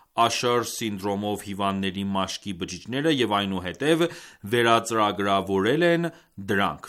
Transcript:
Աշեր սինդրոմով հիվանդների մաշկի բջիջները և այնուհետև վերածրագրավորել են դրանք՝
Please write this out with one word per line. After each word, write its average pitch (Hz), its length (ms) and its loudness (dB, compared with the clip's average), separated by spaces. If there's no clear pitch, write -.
Աշեր 120 500 2
սինդրոմով 101 800 -4
հիվանդների 98 600 -2
մաշկի 98 500 -4
բջիջները 92 560 -4
և 120 240 2
այնուհետև 98 680 0
վերածրագրավորել 107 1400 2
են 170 240 2
դրանք՝ 98 480 0